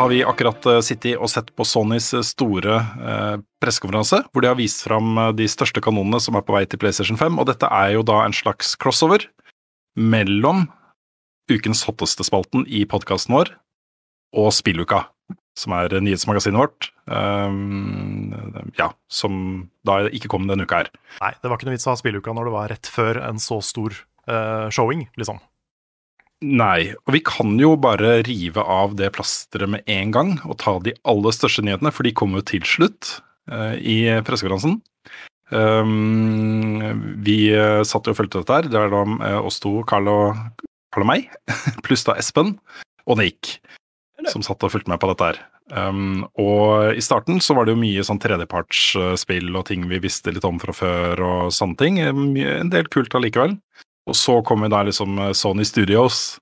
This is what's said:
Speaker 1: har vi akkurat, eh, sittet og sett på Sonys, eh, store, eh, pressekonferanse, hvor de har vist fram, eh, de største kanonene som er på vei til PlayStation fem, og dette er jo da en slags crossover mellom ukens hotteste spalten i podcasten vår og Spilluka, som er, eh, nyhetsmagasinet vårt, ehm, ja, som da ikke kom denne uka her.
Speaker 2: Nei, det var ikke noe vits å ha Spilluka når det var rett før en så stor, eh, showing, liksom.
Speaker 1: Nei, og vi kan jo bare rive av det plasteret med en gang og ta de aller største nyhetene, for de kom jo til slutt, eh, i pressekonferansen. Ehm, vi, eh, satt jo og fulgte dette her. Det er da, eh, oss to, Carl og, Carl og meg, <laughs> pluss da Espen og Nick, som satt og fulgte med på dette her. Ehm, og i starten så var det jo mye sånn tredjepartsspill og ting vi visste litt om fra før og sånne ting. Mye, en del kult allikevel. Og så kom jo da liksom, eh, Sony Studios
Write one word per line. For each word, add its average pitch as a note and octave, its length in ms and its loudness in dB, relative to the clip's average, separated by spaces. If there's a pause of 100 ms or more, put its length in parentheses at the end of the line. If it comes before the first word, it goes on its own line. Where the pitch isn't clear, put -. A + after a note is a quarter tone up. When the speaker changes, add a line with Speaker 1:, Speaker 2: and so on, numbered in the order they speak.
Speaker 1:
har B2+ 100 6
vi B2 160 4
akkurat, B2 400 0
eh, A#2+ 160 6
sittet B2 380 -4
og A2+ 100 -2
sett A#2 240 -6
på A#2 120 -2
Sonys, A2+ 480 0
eh, B2 120 0
store, G#2 500 0
eh, A2 600 -4 (260)
pressekonferanse, G#2+ 680 0
hvor B2+ 100 2
de B2 60 6
har B2+ 100 2
vist A2 240 -2
fram, A2 360 0
eh, A2+ 140 2
de A2 140 0
største - 340 -2
kanonene G#2+ 400 0
som A2+ 140 -2
er G2+ 80 2
på - 140 -4
vei G2 80 2
til G#2 140 -8
PlayStation G#2 380 -2
fem, D#3+ 220 0
og B2+ 80 0
dette B2+ 240 -2
er G2 240 4
jo A2 80 2
da A2 220 4
en G#2+ 80 -2
slags - 440 -2
crossover D#3+ 480 2 (720)
mellom A2+ 680 2 (840)
ukens A2 380 0
hotteste - 400 -4
spalten A#2+ 400 0
i A2 180 -2
podcasten - 520 -2
vår F3 160 2 (840)
og G#2+ 180 4
Spilluka, F2+ 540 0 (480)
som - 180 -8
er, F2 120 0 (100)
eh, F#2+ 60 0
nyhetsmagasinet G2+ 580 0
vårt, - 320 -2 (180)
ehm, G2+ 1700 -6
ja, - 140 0 (180)
som F#2+ 600 -6 (140)
da G2+ 240 2
ikke G#2+ 200 -10
kom F#2+ 200 -2
denne G2 180 -2
uka F2 120 0
her. D#2+ 100 -2 (320)
Speaker 2:
Nei, F#2+ 100 -2 (100)
det B2+ 80 -6
var A#2+ 100 -4
ikke - 80 -12
noe C3 100 -6
vits - 100 -6
å C3 80 0
ha - 20 -4
Spilluka A2+ 380 -4
når A#2 120 -6
det A#2 60 -6
var G#2 160 -4
rett G#2+ 220 -12
før A2+ 380 0
en A2 100 -6
så A2 240 -4
stor, A2 280 -6 (360)
eh, A2 420 -4
showing, B2+ 380 -2 (100)
liksom. G#2+ 220 -8 (1040)
Speaker 1:
Nei, G#2 500 2 (140)
og C3+ 80 2
vi C#3 60 4
kan A2 380 0
jo D#3 200 8
bare A#2 440 4
rive G2 400 -4
av G2 320 2
det G2 200 -2
plasteret - 560 -6
med G#2 160 -4
en G2+ 260 -2
gang D#3 320 0
og - 140 -8
ta G2 200 0
de G2 140 -4 (140)
aller A2 260 4
største - 320 0
nyhetene, G#2 260 -2
for - 120 -4
de B2 100 0
kom G#2+ 220 -2
jo G2 80 -2
til - 180 -4
slutt, - 600 -2 (300)
eh, A2+ 300 -6
i A2+ 400 2
pressekonferansen. A2 600 -2 (680)
Ehm, A2 1700 0
vi, G#2+ 300 4
eh, G#2+ 300 4
satt - 200 -2
jo A2+ 60 0
og G2 80 0
fulgte F#2+ 260 -2
dette - 100 2
her. D#3 140 4
Det A#2 60 -2
er G#2+ 160 2
da, G2+ 120 2 (220)
eh, G#2 220 -2
oss - 140 -4
to, G#2 240 -2
Carl G2+ 240 2
og, G#2 280 2 (560)
Carl G2+ 120 0
og - 20 0
meg, E3+ 240 0 (160)
<laughs> - 360 -6
pluss - 220 0
da - 100 2
Espen G3 440 0 (480)
og B2 100 2
Nick, - 420 -2 (720)
som A2 140 -4
satt - 200 -8
og F#2+ 100 2
fulgte G2 160 -4
med F2 120 -2
på F#2+ 160 2
dette - 80 0
her. E2 140 0 (320)
Ehm, F#2+ 520 -4 (140)
og G#2+ 580 4
i B2 60 -4
starten D3 400 2
så - 160 2
var B2 80 4
det A2 100 4
jo A#2 60 2
mye G2+ 240 2
sånn G#2 160 -2
tredjepartsspill F2+ 1400 -2
og F#2 80 -4
ting F2+ 240 -4
vi F#2 120 -2
visste F2+ 340 -4
litt F2 100 -4
om F2 140 -2
fra E2+ 160 -8
før F2 460 -2
og F2+ 300 0
sånne F2+ 280 -2
ting. D#3+ 160 2 (400)
Mye, C#3 260 -2
en E3+ 80 -2
del E3+ 160 2
kult C3 300 0
allikevel. B2+ 440 0 (500)
Og C3+ 60 -2
så A#2+ 300 4
kom A2+ 180 2
jo G#2+ 60 0
da G#2 160 4
liksom, G2 340 -2
eh, G2 140 0
Sony G2+ 320 0
Studios A2 760 2